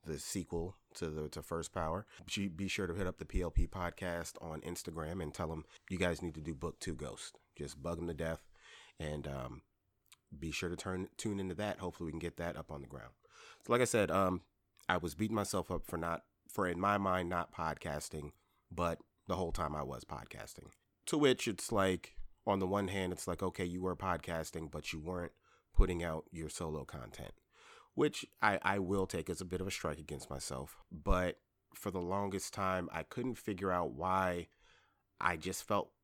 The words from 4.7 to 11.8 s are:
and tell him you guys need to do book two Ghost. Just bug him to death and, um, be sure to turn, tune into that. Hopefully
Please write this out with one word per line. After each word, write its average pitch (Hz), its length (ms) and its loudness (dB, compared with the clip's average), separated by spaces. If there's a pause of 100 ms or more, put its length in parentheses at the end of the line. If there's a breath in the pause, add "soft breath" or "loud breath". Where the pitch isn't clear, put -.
and 73 100 -4
tell 82 180 -4
him 80 140 -4 (240 loud breath)
you 95 80 -2
guys 87 240 2
need 85 140 -2
to 78 80 -8
do 78 120 -4
book 71 240 -6
two 82 160 -4
Ghost. 73 440 -8 (180)
Just 69 260 -8
bug 85 160 -2
him 85 100 -2
to 85 40 -2
death 80 300 -2 (580 loud breath)
and, 76 260 -2
um, 69 360 -6 (760)
be 78 140 -4
sure 87 180 -2
to 85 80 -2
turn, 92 400 -2
tune 104 240 0
into 92 140 0
that. 104 240 0
Hopefully 87 280 -4